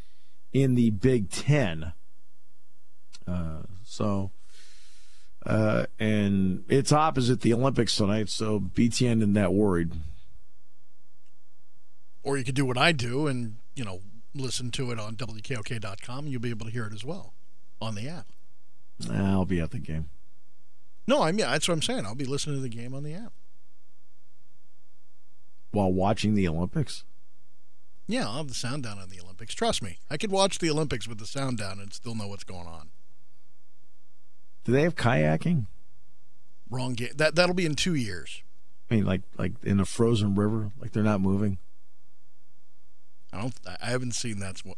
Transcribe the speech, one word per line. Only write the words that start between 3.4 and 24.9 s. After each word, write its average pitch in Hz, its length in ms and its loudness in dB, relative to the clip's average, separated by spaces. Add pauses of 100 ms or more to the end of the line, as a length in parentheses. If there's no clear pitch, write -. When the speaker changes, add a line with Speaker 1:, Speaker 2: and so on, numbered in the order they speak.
Speaker 1:
so, 101 460 0 (1120)
uh, 107 440 2 (100)
and 101 720 2
it's 139 220 4
opposite 135 500 4
the 113 140 6
Olympics 123 400 4
tonight, 104 340 2
so 107 300 0
B 107 300 4
T 123 180 2
N 113 160 4
isn't 101 100 6
that 95 220 4
worried. 90 360 4 (2250)
Speaker 2:
Or 139 160 0
you 135 60 0
could 131 100 -2
do 139 100 4
what 123 140 2
I 156 140 8
do 139 340 2
and, 120 300 0 (200)
you 139 80 -2
know, 95 180 -2 (340)
listen 123 340 -2
to 123 220 -2
it 117 80 -2
on 107 160 -4
W 110 260 -4
K 131 140 -2
O 107 80 -2
K 120 160 -2
dot 98 240 -4
com. 139 240 -4
You'll 127 140 -2
be 120 100 0
able 110 160 -2
to 110 40 -2
hear 117 140 -2
it 107 80 -2
as 107 100 -2
well 170 300 -4 (480)
on 110 140 -2
the 104 120 -2
app. 160 200 -4 (840)
Speaker 1:
I'll 95 320 4
be 90 160 2
at 80 120 0
the - 80 -2
game. 78 300 -2 (1000)
Speaker 2:
No, 254 160 6
I 160 80 4
mean, 202 140 2
that's 139 220 2
what 180 60 2
I'm 156 80 2
saying. 233 240 0
I'll 104 100 -4
be 139 100 -2
listening 139 320 0
to 135 40 -2
the 131 80 -2
game 117 240 -4
on 139 100 -4
the 151 100 -4
app. 202 200 -4 (2500)